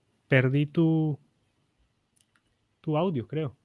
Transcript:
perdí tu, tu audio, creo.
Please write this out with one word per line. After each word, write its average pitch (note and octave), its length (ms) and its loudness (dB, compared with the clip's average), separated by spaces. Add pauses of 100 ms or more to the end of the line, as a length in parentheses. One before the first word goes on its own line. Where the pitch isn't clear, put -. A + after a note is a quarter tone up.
(280)
perdí C3+ 380 2
tu, D#3+ 540 0 (1600)
tu D3+ 180 -4
audio, D#3+ 300 -4
creo. D3 380 -8